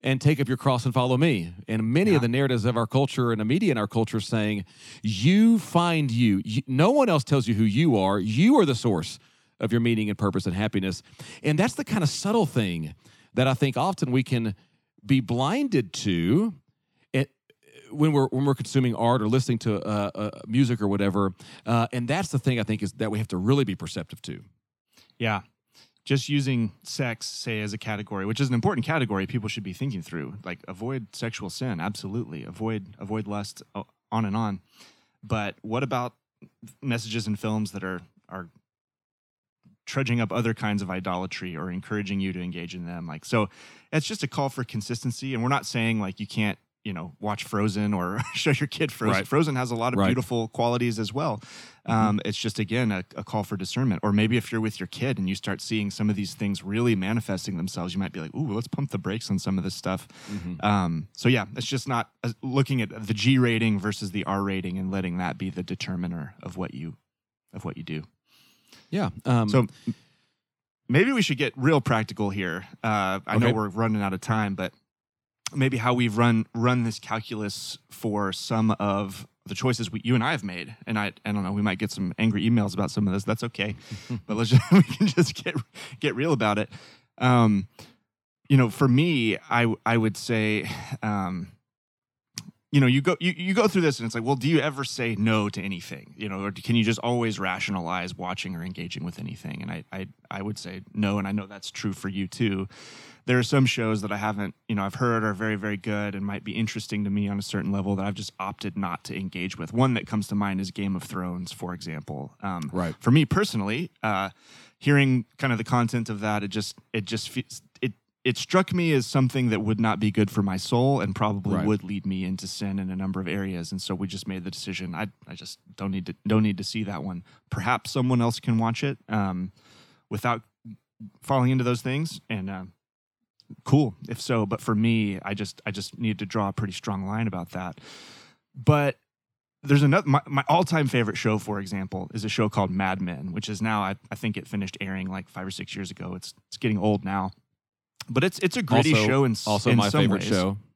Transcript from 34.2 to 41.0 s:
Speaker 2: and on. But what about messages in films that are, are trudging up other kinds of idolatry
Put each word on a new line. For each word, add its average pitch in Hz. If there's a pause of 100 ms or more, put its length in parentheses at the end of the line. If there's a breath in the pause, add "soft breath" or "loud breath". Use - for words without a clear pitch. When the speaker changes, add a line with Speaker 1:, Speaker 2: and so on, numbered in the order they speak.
Speaker 2:
and 101
on. 104 (640 soft breath)
But 107
what 113
about 123 (680)
messages 117
in 104
films 107
that 98
are, 92 (280)
are 90 (1400)
trudging 120
up 110
other 113
kinds 104
of 92
idolatry 92